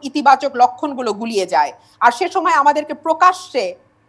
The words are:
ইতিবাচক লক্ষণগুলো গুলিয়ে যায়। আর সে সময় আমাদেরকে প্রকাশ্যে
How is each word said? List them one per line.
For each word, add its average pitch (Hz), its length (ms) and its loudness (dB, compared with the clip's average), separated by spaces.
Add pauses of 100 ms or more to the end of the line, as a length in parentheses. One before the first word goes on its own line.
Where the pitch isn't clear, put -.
ইতিবাচক 277 540 0
লক্ষণগুলো 247 580 -2
গুলিয়ে 208 320 -4
যায়। 151 280 -2 (260)
আর 240 120 4
সে 370 180 -4
সময় 349 240 0
আমাদেরকে 294 400 0
প্রকাশ্যে 320 840 -2 (340)